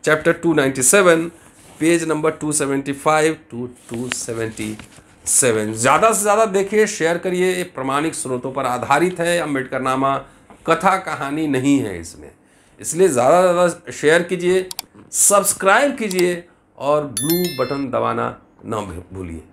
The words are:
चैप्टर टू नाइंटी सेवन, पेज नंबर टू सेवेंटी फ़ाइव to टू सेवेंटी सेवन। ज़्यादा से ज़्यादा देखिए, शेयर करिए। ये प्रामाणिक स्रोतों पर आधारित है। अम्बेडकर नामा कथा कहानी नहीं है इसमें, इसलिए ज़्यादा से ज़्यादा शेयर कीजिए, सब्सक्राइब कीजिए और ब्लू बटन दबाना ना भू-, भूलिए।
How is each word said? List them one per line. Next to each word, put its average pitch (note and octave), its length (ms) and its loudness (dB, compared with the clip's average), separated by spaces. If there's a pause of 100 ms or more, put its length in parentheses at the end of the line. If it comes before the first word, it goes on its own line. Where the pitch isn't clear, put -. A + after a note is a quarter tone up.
चैप्टर D3+ 280 2
टू E3 220 0
नाइंटी C3+ 280 2
सेवन, E3+ 460 4 (520)
पेज E3 240 2
नंबर D#3 260 0
टू D3+ 220 -6
सेवेंटी C#3 400 -2
फ़ाइव D#3 420 0 (200)
to B2 140 -8 (220)
टू A#2+ 180 -8
सेवेंटी A2 720 -8 (480)
सेवन। A2 460 2
ज़्यादा C3+ 400 4
से G3 80 -2
ज़्यादा G#3 240 2
देखिए, G3+ 420 2
शेयर F3 320 -2
करिए। F3+ 360 0
ये F3+ 100 -4
प्रामाणिक C#3+ 500 -4
स्रोतों C3 380 -6
पर C3+ 140 -4
आधारित C#3+ 540 0
है। F3 180 0
अम्बेडकर C#3 420 -4
नामा C3 380 0 (480)
कथा F3 300 2
कहानी D#3 500 -6
नहीं C#3 320 2
है G2+ 220 -4
इसमें, D2+ 320 -18 (480)
इसलिए D3+ 280 2
ज़्यादा C#3 340 4
से F#3 100 4
ज़्यादा E3+ 400 0
शेयर D#3+ 300 2
कीजिए, F3+ 460 -2 (440)
सब्सक्राइब G3+ 840 2
कीजिए F3+ 520 -2 (300)
और D3 280 0
ब्लू D3 580 -2
बटन C#3 260 -4
दबाना A#2 520 -2 (220)
ना G#2+ 160 -4
भू-, F2+ 320 -12
भूलिए। F2 400 -12